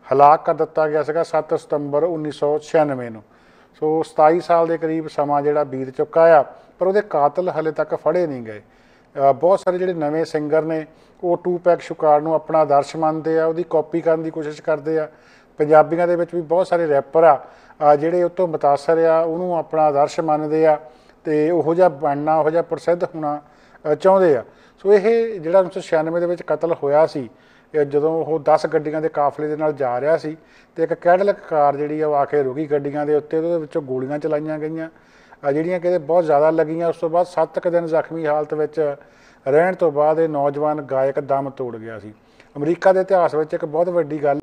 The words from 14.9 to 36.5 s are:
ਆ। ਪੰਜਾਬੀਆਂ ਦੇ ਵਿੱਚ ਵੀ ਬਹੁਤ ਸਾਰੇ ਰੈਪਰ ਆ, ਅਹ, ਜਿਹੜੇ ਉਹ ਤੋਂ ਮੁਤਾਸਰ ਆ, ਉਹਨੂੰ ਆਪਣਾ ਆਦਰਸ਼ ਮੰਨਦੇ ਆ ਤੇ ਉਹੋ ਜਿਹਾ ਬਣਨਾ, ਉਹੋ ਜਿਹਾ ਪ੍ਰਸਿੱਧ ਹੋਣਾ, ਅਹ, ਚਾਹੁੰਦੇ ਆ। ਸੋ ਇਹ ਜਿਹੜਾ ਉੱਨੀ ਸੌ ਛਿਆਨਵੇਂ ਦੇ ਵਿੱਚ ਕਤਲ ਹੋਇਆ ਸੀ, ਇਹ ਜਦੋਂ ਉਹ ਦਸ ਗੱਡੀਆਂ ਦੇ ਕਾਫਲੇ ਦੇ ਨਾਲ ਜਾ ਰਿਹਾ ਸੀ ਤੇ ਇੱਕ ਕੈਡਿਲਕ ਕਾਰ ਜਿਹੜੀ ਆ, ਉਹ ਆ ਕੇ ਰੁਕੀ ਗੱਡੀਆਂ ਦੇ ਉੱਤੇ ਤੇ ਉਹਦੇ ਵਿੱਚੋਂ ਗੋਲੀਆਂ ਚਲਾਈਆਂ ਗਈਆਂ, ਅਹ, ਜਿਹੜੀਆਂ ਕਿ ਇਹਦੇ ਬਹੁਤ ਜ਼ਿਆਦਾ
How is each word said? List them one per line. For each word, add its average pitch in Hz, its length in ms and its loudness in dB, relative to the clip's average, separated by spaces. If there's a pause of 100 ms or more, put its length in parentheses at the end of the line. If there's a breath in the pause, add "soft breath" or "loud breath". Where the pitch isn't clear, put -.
ਆ। 151 100 -4 (500 soft breath)
ਪੰਜਾਬੀਆਂ 156 500 4
ਦੇ 175 80 0
ਵਿੱਚ 170 180 -4
ਵੀ 175 60 -4
ਬਹੁਤ 165 260 0
ਸਾਰੇ 170 220 0
ਰੈਪਰ 147 360 2
ਆ, 147 120 8
ਅਹ, - 600 0
ਜਿਹੜੇ 170 260 0
ਉਹ 170 80 0
ਤੋਂ 175 180 -2
ਮੁਤਾਸਰ 151 500 0
ਆ, 165 220 4
ਉਹਨੂੰ 170 360 -4
ਆਪਣਾ 156 260 -2
ਆਦਰਸ਼ 147 380 2
ਮੰਨਦੇ 156 460 0
ਆ 151 140 4 (440 loud breath)
ਤੇ 151 260 0
ਉਹੋ 165 240 0
ਜਿਹਾ 180 140 4
ਬਣਨਾ, 151 480 -2
ਉਹੋ 151 140 2
ਜਿਹਾ 165 120 0
ਪ੍ਰਸਿੱਧ 170 420 -4
ਹੋਣਾ, 147 360 -6
ਅਹ, - 540 -8
ਚਾਹੁੰਦੇ 185 420 4
ਆ। 110 80 -6 (380 soft breath)
ਸੋ 196 120 4
ਇਹ 226 460 0
ਜਿਹੜਾ 170 180 2
ਉੱਨੀ 185 160 2
ਸੌ 190 60 -6
ਛਿਆਨਵੇਂ 165 400 -2
ਦੇ 175 60 0
ਵਿੱਚ 170 160 -6
ਕਤਲ 160 400 -2
ਹੋਇਆ 147 240 4
ਸੀ, 147 240 -8 (440 soft breath)
ਇਹ 151 60 2
ਜਦੋਂ 147 440 0
ਉਹ 156 140 -2
ਦਸ 151 280 2
ਗੱਡੀਆਂ 151 340 -4
ਦੇ 160 80 -2
ਕਾਫਲੇ 151 400 -2
ਦੇ 151 80 -4
ਨਾਲ 156 160 -2
ਜਾ 127 280 -4
ਰਿਹਾ 156 160 2
ਸੀ 156 200 -10 (400 soft breath)
ਤੇ 165 60 -4
ਇੱਕ 165 120 -2
ਕੈਡਿਲਕ 185 420 2 (120)
ਕਾਰ 143 280 2
ਜਿਹੜੀ 151 240 -6
ਆ, 151 80 0
ਉਹ 147 60 0
ਆ 143 100 0
ਕੇ 147 180 0
ਰੁਕੀ 135 240 -4
ਗੱਡੀਆਂ 143 400 -4
ਦੇ 151 80 0
ਉੱਤੇ 151 260 -2
ਤੇ 160 60 -4
ਉਹਦੇ 170 120 -2
ਵਿੱਚੋਂ 156 240 -6
ਗੋਲੀਆਂ 131 360 -6
ਚਲਾਈਆਂ 156 400 -4
ਗਈਆਂ, 160 300 -8
ਅਹ, - 640 -8
ਜਿਹੜੀਆਂ 165 280 -2
ਕਿ 170 60 -6
ਇਹਦੇ 180 120 2
ਬਹੁਤ 165 260 0
ਜ਼ਿਆਦਾ 151 260 4